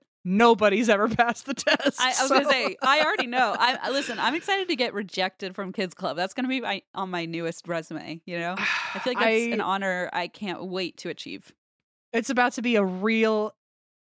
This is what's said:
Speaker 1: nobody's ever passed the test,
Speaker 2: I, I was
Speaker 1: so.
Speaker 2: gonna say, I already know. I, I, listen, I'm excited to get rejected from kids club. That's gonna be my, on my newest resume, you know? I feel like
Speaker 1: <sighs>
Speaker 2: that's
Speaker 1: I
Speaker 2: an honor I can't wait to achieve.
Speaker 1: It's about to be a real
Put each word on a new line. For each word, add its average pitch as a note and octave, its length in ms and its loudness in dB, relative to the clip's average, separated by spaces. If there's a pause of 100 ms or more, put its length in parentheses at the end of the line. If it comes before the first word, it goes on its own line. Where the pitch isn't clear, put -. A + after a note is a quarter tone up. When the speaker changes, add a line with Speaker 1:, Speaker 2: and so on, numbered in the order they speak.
(240)
Speaker 1:
nobody's G#3+ 640 6
ever G#3 220 4
passed A#3 380 0
the C#4 80 -4
test, - 440 0
Speaker 2:
I, B3 60 2
I B3+ 40 4
was B3+ 180 2
Speaker 1:
so. C4+ 80 4
Speaker 2:
gonna C#4 140 4
say, A#3 340 0
I C#4 180 6
already D#4+ 240 0
know. A#3+ 320 2
I, B3 240 2
I, G3+ 80 -4
listen, B3 300 -2
I'm A#3 160 0
excited F#4+ 320 -2
to F4 80 -2
get A#3 180 0
rejected F#3+ 640 -4
from F#3+ 180 -8
kids F#3 220 -4
club. D3 200 -4
That's F3+ 200 -4
gonna B3+ 120 -4
be C4 140 -2
my, G3+ 220 -6 (100)
on F#3+ 160 -6
my F3 160 -4
newest E3 420 -6
resume, D#3+ 600 -8
you F3 100 -6
know? E3+ 180 -4
I - 440 -4
feel B3 160 -2
like - 20 -6
Speaker 1:
<sighs> G3+ 60 2
Speaker 2:
that's A3 40 4
Speaker 1:
I A3+ 240 2
Speaker 2:
an A3 100 -2
honor F#3 520 -2
I F3 140 -4
can't - 400 -8
wait F#3 300 -6
to - 120 -10
achieve. - 420 -12 (640)
Speaker 1:
It's A#3 160 -2
about B3 240 2
to B3+ 80 -8
be A#3+ 140 2
a G#3 80 4
real G#3+ 720 0 (480)